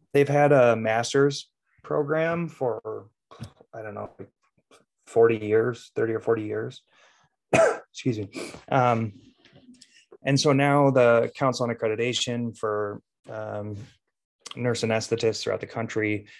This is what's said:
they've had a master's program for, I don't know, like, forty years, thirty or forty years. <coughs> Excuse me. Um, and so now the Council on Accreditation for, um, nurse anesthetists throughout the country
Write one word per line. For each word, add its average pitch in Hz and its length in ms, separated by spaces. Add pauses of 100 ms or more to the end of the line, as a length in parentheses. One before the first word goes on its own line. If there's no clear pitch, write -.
(140)
they've 139 160
had 143 220
a 120 240
master's 117 760 (340)
program 160 680
for, 110 580 (680)
I 113 80
don't 107 120
know, 104 160 (100)
like, 98 100 (760)
forty 117 300
years, 110 580
thirty 113 180
or 110 60
forty 110 240
years. 107 380 (360)
<coughs> - 360
Excuse 427 680
me. 98 100 (400)
Um, 117 440 (1120)
and 139 120
so 147 140
now 139 400
the 117 420
Council 127 360
on 117 40
Accreditation 117 840
for, 104 440 (280)
um, 107 480 (800)
nurse 120 280
anesthetists 113 580
throughout 107 200
the 107 40
country 107 640 (120)